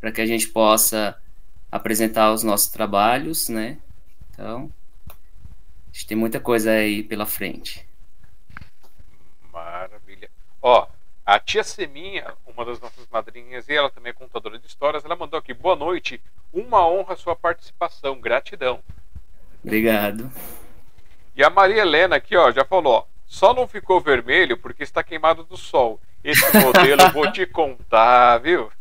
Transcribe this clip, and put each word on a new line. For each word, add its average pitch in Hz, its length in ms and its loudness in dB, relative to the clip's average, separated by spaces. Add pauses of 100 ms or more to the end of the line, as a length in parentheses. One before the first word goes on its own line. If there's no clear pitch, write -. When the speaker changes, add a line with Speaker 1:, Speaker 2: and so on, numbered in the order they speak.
Speaker 1:
pra 110 120 -4
que - 80 -4
a 110 60 2
gente 110 220 0
possa 107 680 4 (520)
apresentar 110 640 2
os 110 120 0
nossos 107 240 2
trabalhos, 107 800 0
né? 117 300 -6 (520)
Então, 110 420 -10 (380)
a - 40 -10 (800)
gente - 140 -10
tem 107 100 -4
muita 113 240 -2
coisa 113 300 0
aí 107 320 2
pela 104 240 -6
frente. - 580 -8 (1700)
Speaker 2:
Maravilha. 87 760 -12 (320)
Ó, 123 260 6 (380)
a 104 140 6
tia - 260 0
Seminha, 156 680 -10 (140)
uma 117 180 -10
das 117 160 -10
nossas 117 300 -12
madrinhas, 120 580 -8
e 147 60 -4
ela 143 160 2
também 120 200 -10
é 127 40 -10
contadora 117 440 -10
de - 80 -14
histórias, 147 380 -4
ela 165 120 -4
mandou 160 220 -8
aqui: 131 160 -8
"Boa 165 220 0
noite, 147 440 -4 (320)
uma 208 360 2
honra 190 260 0
a - 20 -8
sua 175 200 -4
participação, 156 840 -4
gratidão." 127 600 -2 (840)
Speaker 1:
Obrigado. 107 680 0 (1040)
Speaker 2:
E 135 60 4
a 151 80 8
Maria 196 320 6
Helena 170 340 4
aqui, 196 200 0
ó, 151 160 8
já 135 120 2
falou, 156 300 4
ó: - 100 4 (220)
"Só 220 280 6
não 254 120 0
ficou 190 340 2
vermelho 135 580 2
porque 123 240 -10
está 156 200 -4
queimado 160 420 0
do 180 120 -14
sol. 120 440 0 (220)
Esse 147 220 4 (140)
modelo 139 440 8
eu 185 100 10
vou 147 200 0
te 185 140 -2
contar, 123 920 6
viu?" 131 320 0 (100)